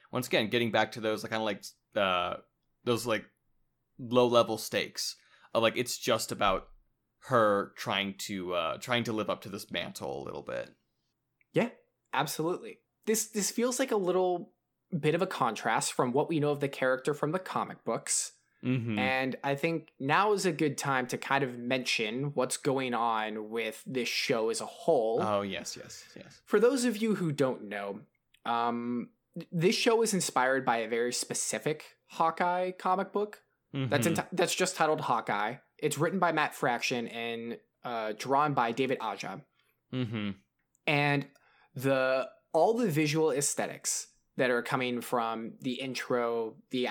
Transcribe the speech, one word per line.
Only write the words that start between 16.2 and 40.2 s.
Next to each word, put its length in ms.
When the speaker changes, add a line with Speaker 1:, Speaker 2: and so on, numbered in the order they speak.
Speaker 2:
we 100
know 120
of 80
the 80
character 460
from 180
the 80
comic 460
books. 480
Speaker 1:
Mm-hmm. 340
Speaker 2:
And 460
I 120
think 340
now 340
is 140
a 40
good 260
time 300
to 120
kind 240
of 140
mention 760
what's 240
going 380
on 540
with 360
this 240
show 400
as 100
a 60
whole. 560
Speaker 1:
Oh, 220
yes, 360
yes, 240
yes. 300
Speaker 2:
For 140
those 240
of 140
you 180
who 160
don't 340
know, 340
um, 680
th-, 160
this 240
show 260
is 140
inspired 500
by 120
a 120
very 240
specific 720
Hawkeye 640
comic 420
book. 280
That's 340
Speaker 1:
Mm-hmm. 140
Speaker 2:
enti-, 100
that's 240
just 220
titled 240
Hawkeye. 540
It's 200
written 200
by 140
Matt 240
Fraction 540
and, 480
uh, 340
drawn 360
by 180
David 300
Aja. 400
Speaker 1:
Mm-hmm. 360